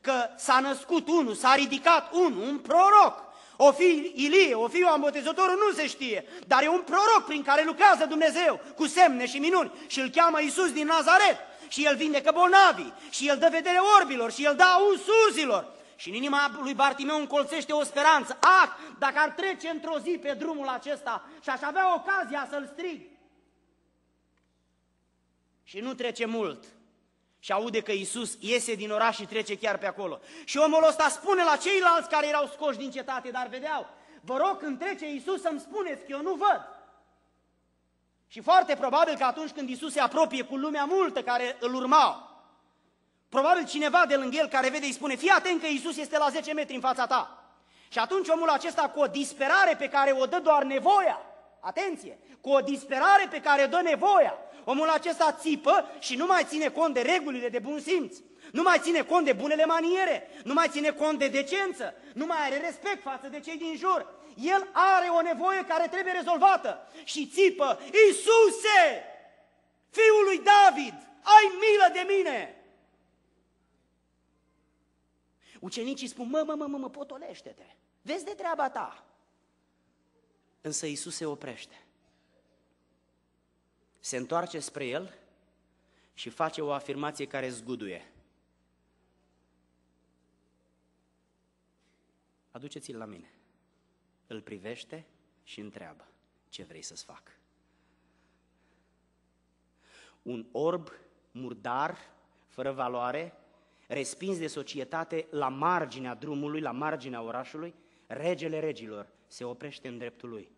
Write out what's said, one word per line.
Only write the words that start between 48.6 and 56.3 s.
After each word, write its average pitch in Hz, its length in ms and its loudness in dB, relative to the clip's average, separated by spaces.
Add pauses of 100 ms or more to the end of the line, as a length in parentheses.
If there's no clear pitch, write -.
cu 294 100 -8
o 277 80 2
disperare 302 680 0
pe 277 140 -6
care 277 220 2
o 262 140 0
dă 349 140 -2
doar 294 240 4
nevoia, 302 560 2 (400)
atenție, 294 600 -8 (220)
cu 254 80 -10
o 277 100 4
disperare 277 680 2
pe 302 120 -8
care 277 220 4
o 269 40 2
dă 339 140 2
nevoia, 330 560 2 (280)
omul 302 240 0
acesta 311 500 0
țipă 320 460 2 (140)
și - 160 -8
nu 294 100 -2
mai 359 200 2